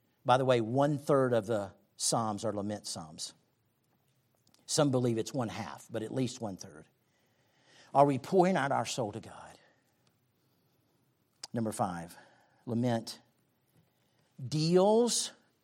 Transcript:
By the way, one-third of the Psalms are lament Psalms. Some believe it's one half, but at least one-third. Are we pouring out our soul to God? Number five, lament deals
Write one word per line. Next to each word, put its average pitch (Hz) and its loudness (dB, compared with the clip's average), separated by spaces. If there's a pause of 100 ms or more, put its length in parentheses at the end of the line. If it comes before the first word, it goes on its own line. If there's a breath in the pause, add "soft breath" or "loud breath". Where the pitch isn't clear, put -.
(260)
By 123 6
the 135 0
way, 123 4
one-third 135 2
of 110 2
the 101 -2 (260)
Psalms 113 -2
are 107 -2
lament 104 -6
Psalms. 82 -12 (1300)
Some 147 2
believe 123 0
it's 110 -4
one 120 -4
half, - -12
but 110 -8
at 110 -8
least 131 -4
one-third. 90 -12 (1080)
Are 139 8
we 139 2
pouring 190 4
out 139 0
our 123 0
soul 110 -6
to 113 -10
God? - -18 (2000)
Number 113 -4
five, 90 -4 (520 soft breath)
lament 117 -2 (1300)
deals 185 4 (320)